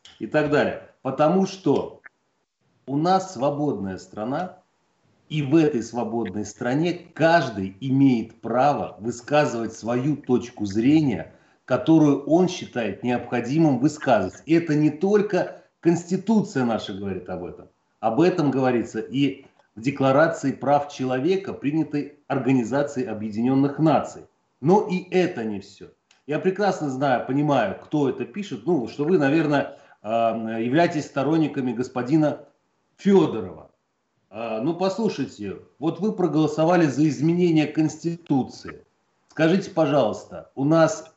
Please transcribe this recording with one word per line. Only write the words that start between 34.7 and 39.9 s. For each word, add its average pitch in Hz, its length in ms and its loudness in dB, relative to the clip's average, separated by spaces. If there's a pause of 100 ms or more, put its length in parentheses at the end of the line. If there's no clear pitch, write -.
послушайте, 165 800 -4 (240)
вот 165 200 -2
вы 214 120 -2
проголосовали 160 720 2
за 143 220 2
изменение 156 580 2
Конституции. 151 1200 -4 (460)
Скажите, 165 400 0
пожалуйста, 127 840 -2